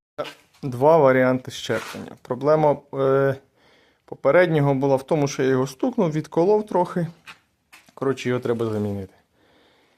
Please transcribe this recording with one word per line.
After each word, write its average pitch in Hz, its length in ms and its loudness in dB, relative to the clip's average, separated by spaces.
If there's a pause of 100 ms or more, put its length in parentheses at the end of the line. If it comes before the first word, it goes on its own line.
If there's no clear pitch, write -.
(640)
Два 139 340 4
варіанти 131 540 2
щеплення. - 600 -8 (100)
Проблема, 143 560 0 (160)
е, 135 420 0 (720)
попереднього 147 680 2
була 135 200 2
в 131 80 -4
тому, 151 240 0
що 139 160 -4
я 131 60 2
його 131 180 0
стукнув, 202 440 -2
відколов 175 540 0
трохи. 175 420 -2 (840)
Коротше, 131 360 -4
його 123 120 -2
треба 117 240 -2
замінити. 104 480 -6 (840)